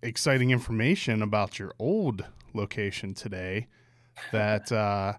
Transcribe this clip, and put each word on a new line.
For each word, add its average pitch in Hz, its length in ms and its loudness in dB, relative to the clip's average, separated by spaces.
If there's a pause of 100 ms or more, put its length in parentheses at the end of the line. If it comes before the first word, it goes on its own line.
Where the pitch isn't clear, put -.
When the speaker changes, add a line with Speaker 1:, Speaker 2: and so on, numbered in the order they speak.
Speaker 1:
exciting 127 480 2
information 120 720 2
about 104 340 0
your 98 220 -8
old 143 440 0 (300)
location 101 600 -4
today 95 520 -6 (640)
that, 107 400 2
Speaker 2:
<laughs> - 0 -
Speaker 1:
uh, 101 480 2